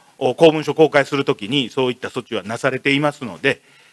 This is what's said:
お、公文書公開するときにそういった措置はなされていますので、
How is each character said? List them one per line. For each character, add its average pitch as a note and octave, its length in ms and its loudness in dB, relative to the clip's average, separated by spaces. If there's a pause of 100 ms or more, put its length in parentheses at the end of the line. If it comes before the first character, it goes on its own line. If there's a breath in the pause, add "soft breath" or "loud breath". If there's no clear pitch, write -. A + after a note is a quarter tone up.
(180 soft breath)
お、 B2+ 160 0
公 D#3+ 180 8
文 D3+ 120 -4
書 C#3+ 100 -4
公 D#3 160 4
開 C#3+ 160 2
す C#3+ 120 -4
る C#3 80 -2
と C#3 100 0
き G2+ 140 -12
に C3 200 -2
そ C3 180 -2
う B2+ 40 -2
い A#2+ 40 -6
っ - 20 -20
た - 100 -10
措 B2+ 120 -8
置 A#2 160 -10
は F#2+ 80 -6
な A2 140 -8
さ C3+ 120 -2
れ B2+ 100 -4
て C#3 140 0
い C#3 80 0
ま D3+ 100 0
す C#3+ 140 -14
の F2+ 120 -12
で、 - 240 -2 (320 soft breath)